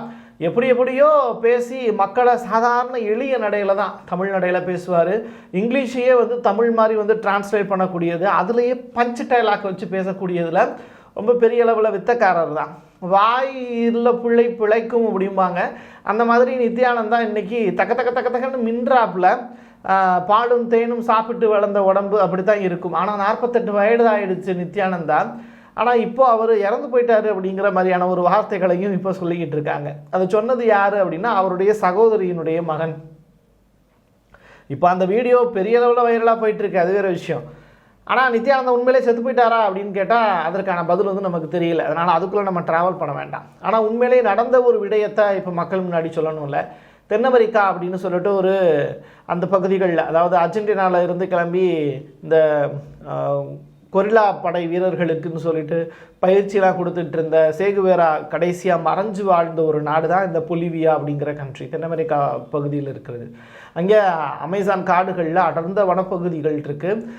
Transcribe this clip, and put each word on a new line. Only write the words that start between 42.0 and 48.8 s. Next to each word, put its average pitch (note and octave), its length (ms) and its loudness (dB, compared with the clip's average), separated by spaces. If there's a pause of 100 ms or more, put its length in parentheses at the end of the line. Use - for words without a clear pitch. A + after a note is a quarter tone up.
அதுக்குள்ள G3 240 -2
நம்ம F#3+ 180 -2
டிராவல் E3+ 380 0
பண்ண D3 160 -6
வேண்டாம். C#3+ 280 -10 (200)
ஆனா G#3+ 180 0
உண்மையிலே A#3+ 400 2
நடந்த A#3 420 2
ஒரு A#3 160 4
விடயத்தை G#3 580 0
இப்ப F3+ 140 -6
மக்கள் F3+ 340 -4
முன்னாடி E3+ 220 -2
சொல்லணும்ல. D#3 600 -4 (400)
தென் A3 180 0
அமெரிக்கா A3+ 500 4
அப்படின்னு F3+ 200 -6
சொல்லிட்டு F#3 400 -2
ஒரு F#3+ 180 2 (720)